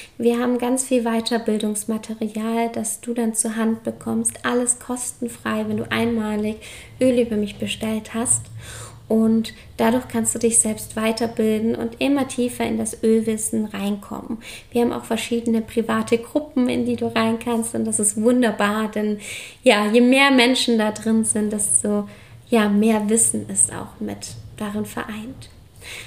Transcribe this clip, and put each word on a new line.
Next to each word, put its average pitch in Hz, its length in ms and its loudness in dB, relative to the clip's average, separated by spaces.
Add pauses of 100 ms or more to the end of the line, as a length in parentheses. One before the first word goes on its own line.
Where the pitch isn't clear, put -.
(180)
Wir 233 200 4
haben 247 200 0
ganz 247 260 0
viel 247 180 2
Weiterbildungsmaterial, 220 1700 -2
das 226 280 -6
du 240 140 -6
dann 226 200 0
zur 220 220 -2
Hand 226 260 0
bekommst, 226 600 -4
alles 247 340 0
kostenfrei, 233 880 -6
wenn 214 120 -2
du 226 120 -6
einmalig 220 680 0 (420)
Öl 247 180 6
über 226 180 0
mich 208 200 -2
bestellt 220 580 -6
hast. 240 280 0 (640)
Und 220 460 2 (240)
dadurch 233 300 2
kannst 226 260 -2
du 233 40 -6
dich 226 200 2
selbst - 360 -2
weiterbilden 226 800 0
und 226 240 -6
immer 269 300 2
tiefer 247 380 -2
in 226 100 -2
das 220 260 -4
Ölwissen 220 600 2
reinkommen. 202 720 -6 (340)
Wir 240 120 2
haben 240 100 2
auch 240 140 -8
verschiedene 226 560 0
private 220 560 0
Gruppen, 254 500 0
in 247 160 0
die 240 120 0
du 233 100 -2
rein 226 320 0
kannst. 226 360 -2
Und 226 120 -2
das 220 140 -2
ist 214 200 0
wunderbar, 214 680 2
denn 208 300 -2 (440)
ja, 214 240 6
je 233 160 6
mehr 269 280 6
Menschen 254 460 4
da 214 160 2
drin 220 320 0
sind, 208 300 0
desto, 208 520 0 (440)
ja, 214 180 4
mehr 208 400 4
Wissen 214 400 2
ist - 240 0
auch - 260 -12
mit 208 340 -10 (260)
darin 208 260 -6
vereint. 220 640 -10 (580)